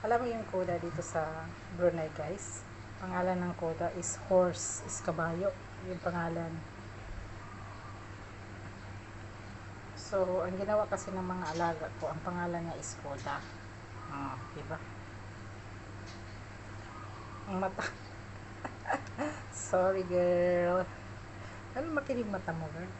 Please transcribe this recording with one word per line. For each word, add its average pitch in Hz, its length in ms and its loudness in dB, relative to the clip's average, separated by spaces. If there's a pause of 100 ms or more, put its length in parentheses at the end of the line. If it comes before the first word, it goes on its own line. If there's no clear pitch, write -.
Alam 226 200 8
mo 247 40 2
yung 226 240 0
Koda 180 240 4
dito 165 240 0
sa - 240 2 (560)
Brunei, 165 400 6
guys? 160 460 -4 (340)
Pangalan 180 400 4
ng 175 160 2
Koda 165 400 0
is - 320 -2
horse, 180 560 6
is - 220 -4
kabayo. 170 500 2 (320)
Yung 180 160 -4
pangalan. 170 480 0 (3500)
So, 185 480 2
ang 185 140 0
ginawa 208 320 4
kasi 190 260 -2
ng 185 60 0
mga 180 240 0 (100)
alaga 165 320 2 (140)
ko, 156 80 0
ang - 180 -2
pangalan 175 380 0
niya 165 160 -2
is - 180 -6
Koda. 139 400 -2 (680)
Ah, 139 280 -2 (200)
diba? 156 220 -4 (2750)
Ang 190 160 -2
mata. 190 240 0 (880)
<laughs> - 960 -2
Sorry, 190 400 8
girl. 180 720 8 (960)
Ano 285 160 2
makinig 269 320 2
mata 190 300 -2
mo, 160 180 -2
girl? 175 160 -6 (100)